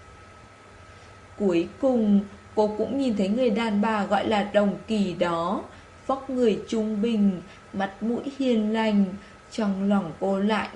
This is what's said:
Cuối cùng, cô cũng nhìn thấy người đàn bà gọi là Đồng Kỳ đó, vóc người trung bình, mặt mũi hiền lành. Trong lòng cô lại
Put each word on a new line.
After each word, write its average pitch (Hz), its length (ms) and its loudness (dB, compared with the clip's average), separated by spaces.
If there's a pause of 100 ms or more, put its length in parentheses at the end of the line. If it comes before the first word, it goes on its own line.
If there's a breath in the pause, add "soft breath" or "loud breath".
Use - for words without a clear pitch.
(1400 loud breath)
Cuối 175 300 2 (120)
cùng, 220 400 4 (340)
cô 214 240 2
cũng 233 200 -2
nhìn 254 180 0
thấy 196 120 0
người 247 220 2
đàn 208 300 0
bà 214 240 0
gọi 196 240 0
là 208 140 2
Đồng 202 340 0 (100)
Kỳ 196 280 0
đó, 175 480 -2 (440 loud breath)
vóc 277 240 -6
người 240 380 0
trung 214 340 -2
bình, 202 400 2 (300 loud breath)
mặt 196 180 -4 (100)
mũi 233 220 -4 (160)
hiền 220 340 0
lành. 214 320 2 (460 loud breath)
Trong 196 380 -2
lòng 190 320 0
cô 196 180 0
lại 208 380 0